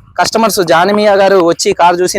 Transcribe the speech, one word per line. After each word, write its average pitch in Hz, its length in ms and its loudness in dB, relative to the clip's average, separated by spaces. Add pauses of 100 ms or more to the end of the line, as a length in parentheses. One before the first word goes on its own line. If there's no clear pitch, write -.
(180)
కస్టమర్స్ 214 400 -2 (120)
జానిమియా 202 500 2
గారు 196 180 2 (120)
వచ్చి 170 180 -4 (100)
కారు 175 220 2
చూసి 185 180 -2